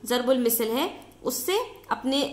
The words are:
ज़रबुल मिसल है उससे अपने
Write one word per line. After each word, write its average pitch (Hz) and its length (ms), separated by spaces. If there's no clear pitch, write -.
ज़रबुल 247 320
मिसल 226 340
है 285 180
उससे 349 340
अपने 269 300